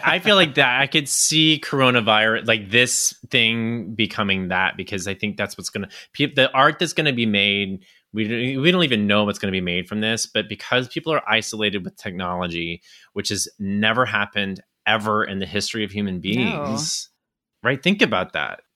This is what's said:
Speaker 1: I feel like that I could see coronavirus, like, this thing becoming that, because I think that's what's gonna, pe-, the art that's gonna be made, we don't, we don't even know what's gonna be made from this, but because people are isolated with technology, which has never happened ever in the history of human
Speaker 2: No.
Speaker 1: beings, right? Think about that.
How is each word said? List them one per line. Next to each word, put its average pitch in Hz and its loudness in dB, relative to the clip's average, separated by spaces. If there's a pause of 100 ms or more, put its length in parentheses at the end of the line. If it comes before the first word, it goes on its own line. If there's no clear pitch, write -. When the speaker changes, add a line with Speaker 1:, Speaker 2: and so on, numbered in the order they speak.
Speaker 1:
I 170 2
feel 208 4
like 165 4
that 131 4
I 139 2
could 147 0
see 156 4
coronavirus, 113 4
like, 107 0
this 120 2 (160)
thing 113 0
becoming 98 0
that, 92 0
because 92 -8
I 98 -6
think 104 -6
that's 101 -6
what's 95 -10
gonna, 98 -10 (240)
pe-, 139 -2
the 131 4
art 147 4
that's 165 -2
gonna 156 0
be 117 0
made, 101 0 (300)
we 107 -2
don't, 123 -4
we 170 4
don't 180 2
even 110 2
know 104 2
what's 101 -2
gonna 98 -4
be 92 -2
made 90 -4
from 107 -4
this, 110 -2
but 110 -4
because 123 -4
people 160 -6
are 135 -2
isolated 104 -2
with 92 -12
technology, 87 -6 (300)
which 101 -6
has 101 -4 (100)
never 107 0
happened 101 -4 (260)
ever 107 2
in 98 -6
the 92 -4
history 104 -4
of 98 -8
human 101 -4
Speaker 2:
No. 85 -6
Speaker 1:
beings, 127 -4 (540)
right? 131 -2
Think 202 2
about 101 0
that. 62 -6 (140)